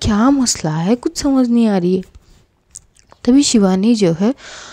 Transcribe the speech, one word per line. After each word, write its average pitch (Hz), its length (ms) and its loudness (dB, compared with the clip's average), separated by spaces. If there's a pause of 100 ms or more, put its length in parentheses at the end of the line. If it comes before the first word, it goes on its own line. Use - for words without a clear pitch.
क्या 220 280 0
मसला 254 420 -2
है, 170 240 -2
कुछ 320 220 -8
समझ 262 320 0
नहीं 233 180 2
आ 202 100 0
रही 180 180 0
है। 185 80 -6 (1200)
तभी 269 180 4
शिवानी 202 520 2
जो 190 180 2
है 196 200 0 (400)